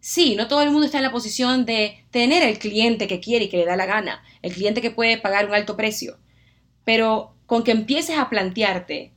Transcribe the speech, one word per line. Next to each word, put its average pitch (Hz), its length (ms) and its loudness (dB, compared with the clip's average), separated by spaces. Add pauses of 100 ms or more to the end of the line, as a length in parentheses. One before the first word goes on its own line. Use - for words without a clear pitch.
Sí, 285 360 2
no 220 120 -4
todo 285 120 2
el 294 100 2
mundo 302 140 4
está 285 140 -2
en 269 60 0
la 254 80 -2
posición 247 520 -2
de 220 460 -2
tener 262 320 4
el 220 160 2
cliente 220 480 0
que 180 140 -4
quiere 220 260 0
y - 20 -8
que 185 80 -4
le 170 100 2
da 180 100 0
la 185 100 0
gana, 190 360 -4 (200)
el 180 100 -8
cliente 208 300 -2
que 233 80 -2
puede 226 260 0
pagar 202 300 0
un 202 80 -4
alto 208 220 -2
precio, 214 420 -6 (680)
pero 220 500 0 (100)
con 233 200 0
que 233 80 4
empieces 285 440 0
a 262 140 0
plantearte 190 880 -2